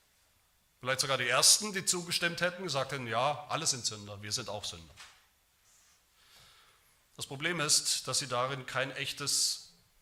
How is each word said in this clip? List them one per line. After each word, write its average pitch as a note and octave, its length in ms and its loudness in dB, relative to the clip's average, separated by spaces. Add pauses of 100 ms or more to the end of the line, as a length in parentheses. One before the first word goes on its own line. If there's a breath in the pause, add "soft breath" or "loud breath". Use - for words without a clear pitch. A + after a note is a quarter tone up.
(800)
vielleicht C3 200 0
sogar C3+ 160 2
die B2 120 0
Ersten, D#3 440 6
die F#3 120 -4
zugestimmt E3+ 580 0
hätten, F3+ 200 0
gesagt C#3 300 -2
hätten, C3 140 -6
"Ja, B2+ 420 0
alle D3 180 -2
sind C3+ 200 0
Sünder, G#2 340 -8
wir G#2 120 -8
sind G#2+ 180 -4
auch G#2 140 -6
Sünder." E2 300 -12 (2250 soft breath)
Das - 100 -10
Problem D#3 340 -2
ist, - 480 2
dass B2+ 100 2
sie C#3 100 -2
darin B2+ 380 0
kein C3+ 240 -2
echtes, - 840 -2 (300)